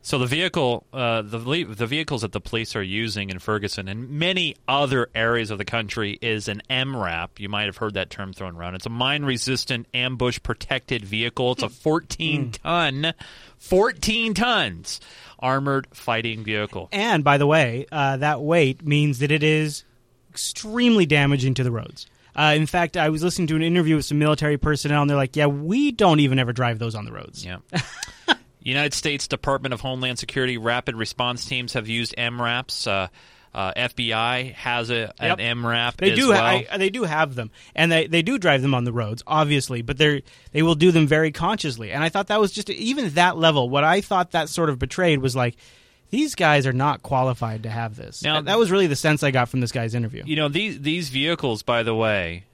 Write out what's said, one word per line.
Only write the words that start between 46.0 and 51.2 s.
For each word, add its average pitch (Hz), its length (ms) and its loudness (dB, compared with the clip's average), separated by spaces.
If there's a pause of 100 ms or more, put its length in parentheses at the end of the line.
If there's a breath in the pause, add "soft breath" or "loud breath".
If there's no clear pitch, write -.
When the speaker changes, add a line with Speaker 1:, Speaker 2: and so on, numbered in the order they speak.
Speaker 2:
these 285 240 0
guys 147 320 4
are 131 60 0
not 131 300 0
qualified 123 600 -2
to 110 60 -8
have 110 260 -6
this. - 280 -16
Speaker 1:
Now, 151 120 0
Speaker 2:
That, 151 100 -2
that 208 120 2
was 220 140 4
really 190 160 4
the 139 80 2
sense 151 260 2
I 143 80 2
got 127 200 2
from 131 100 0
this 120 120 -2
guy's 117 220 -4
interview. 117 320 -4
Speaker 1:
You 151 100 -2
know, 151 120 2
these, 165 320 -2
these 156 300 -2
vehicles, 135 520 0